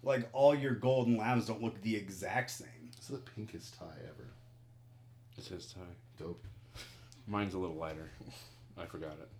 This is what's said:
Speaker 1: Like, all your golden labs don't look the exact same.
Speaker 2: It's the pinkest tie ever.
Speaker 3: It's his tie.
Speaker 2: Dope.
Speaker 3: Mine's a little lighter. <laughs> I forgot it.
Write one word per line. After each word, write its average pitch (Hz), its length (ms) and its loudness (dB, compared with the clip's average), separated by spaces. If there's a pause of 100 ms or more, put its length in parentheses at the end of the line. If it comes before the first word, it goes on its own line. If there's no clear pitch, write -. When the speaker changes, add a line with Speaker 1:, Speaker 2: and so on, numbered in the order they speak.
Speaker 1:
Like, 127 300 4
all 143 220 10
your 135 200 2
golden 120 420 6
labs 113 300 4
don't 110 160 -2
look 113 200 -2
the 110 140 2
exact 95 540 -2
same. - 180 -10 (280)
Speaker 2:
It's - 120 -16
the 139 100 -6
pinkest - 600 -12
tie 85 80 -12 (180)
ever. 76 240 -14 (1080)
Speaker 3:
It's - 120 -14
his 90 240 -10
tie. 95 80 -14 (380)
Speaker 2:
Dope. 85 260 -10 (840)
Speaker 3:
Mine's 104 280 0
a 92 40 -2
little 87 180 -2
lighter. 80 340 -6 (340)
<laughs> - 340 -20
I 85 80 -8
forgot 78 340 -8
it. 65 80 -16 (100)